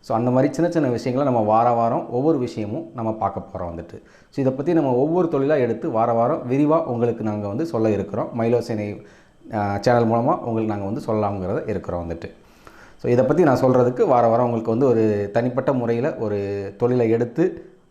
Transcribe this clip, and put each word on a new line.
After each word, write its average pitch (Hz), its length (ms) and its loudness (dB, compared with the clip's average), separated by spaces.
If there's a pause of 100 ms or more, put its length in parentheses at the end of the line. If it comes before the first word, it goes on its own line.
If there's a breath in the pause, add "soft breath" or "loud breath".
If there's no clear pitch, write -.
so 113 120 -2
அந்த 123 140 0
மாதிரி 135 220 2
சின்ன 170 180 0
சின்ன 151 160 0
விஷயங்களை 127 460 0
நம்ம 113 140 2
வார 117 240 4
வாரம் 117 380 0
ஒவ்வொரு 139 280 0
விஷயமும் 120 480 -6 (100)
நம்ம 113 180 -4
பார்க்க 101 260 -4
போறோம் 90 320 -10
வந்துட்டு. 82 260 -12 (320 soft breath)
So, - 120 -6
இதை 131 120 2
பத்தி 143 200 -2
நம்ம 143 200 2
ஒவ்வொரு 160 380 2
தொழிலா 143 260 2
எடுத்து 120 340 -2
வார 117 220 2
வாரம் 120 380 0
விரிவா 151 320 2
உங்களுக்கு 117 400 -2
நாங்க 104 240 -4
வந்து 123 180 -4
சொல்ல 113 240 0
இருக்கிறோம். 104 400 -2 (100)
மயிலோசனை, 113 680 -2 (480 loud breath)
ஆ, 101 280 -2
சேனல் 120 260 4
மூலமா 117 320 2
உங்களுக்கு 110 360 -2
நாங்க 101 100 -6
வந்து 117 220 -6
சொல்லலாம்ங்கிறத 104 600 -2
இருக்கிறோம் 87 400 -6
வந்துட்டு. - 220 -10 (680 loud breath)
So, - 140 -2
இதை 123 140 4
பத்தி 151 180 2
நான் 135 180 4
சொல்றதுக்கு 127 460 4
வார 120 200 4
வாரம் 117 180 4
உங்களுக்கு 113 240 -2
வந்து 123 180 2
ஒரு 107 460 2
தனிப்பட்ட 127 400 0
முறையில 120 420 -2
ஒரு 104 240 -4 (380)
தொழிலை 120 320 2
எடுத்து 127 680 -2 (160)